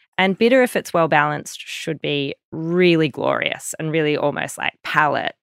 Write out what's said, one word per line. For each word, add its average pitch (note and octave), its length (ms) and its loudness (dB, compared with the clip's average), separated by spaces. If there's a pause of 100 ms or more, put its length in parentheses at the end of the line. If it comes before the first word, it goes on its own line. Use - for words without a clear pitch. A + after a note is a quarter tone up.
(180)
And F#3+ 200 2
bitter, A#3 240 4
if B3 140 0
it's - 180 -4
well E3 140 2
balanced, D3 520 0
should - 400 -8
be C#3+ 360 -4 (160)
really E3 580 2
glorious - 680 -4
and D#3 120 -6
really D3+ 240 0
almost, - 420 -4
like, - 160 -6 (100)
palate, C#3+ 600 0